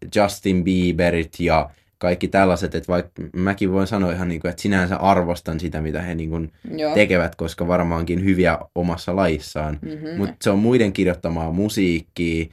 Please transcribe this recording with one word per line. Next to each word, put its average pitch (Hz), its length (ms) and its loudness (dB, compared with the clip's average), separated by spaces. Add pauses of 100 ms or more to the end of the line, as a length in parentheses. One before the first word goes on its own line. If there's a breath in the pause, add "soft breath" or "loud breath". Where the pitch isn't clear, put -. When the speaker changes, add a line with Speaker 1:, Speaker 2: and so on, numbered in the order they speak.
(160)
Speaker 1:
Justin 95 480 2
Bieberit 87 760 2
ja 78 300 2 (280 soft breath)
kaikki 90 300 0
tällaiset, 92 460 2
että 87 180 -4
vaikka 87 300 -2 (140)
mäkin 95 360 0
voin 95 140 2
sanoa 95 260 0
ihan, 90 160 -4
niin 82 120 -4
kun, 87 100 -2
että - 120 -8
sinänsä 95 340 2
arvostan 87 640 0
sitä, 78 200 -6
mitä 78 220 -4
he, 87 120 -6
niin 80 160 -4
kun, 82 220 -6 (240 soft breath)
Speaker 2:
Joo. 151 180 -2
Speaker 1:
tekevät, 90 400 2
koska 85 340 -4
varmaankin 87 560 0
hyviä 87 340 4 (160)
omassa 87 420 -2
lajissaan. 76 680 -2
Speaker 2:
Mhm. - 360 -10
Speaker 1:
Mut 98 120 -2 (120)
se 110 80 2
on 98 80 2
muiden 113 340 4
kirjoittamaa 85 600 -2
musiikkia, 85 1000 0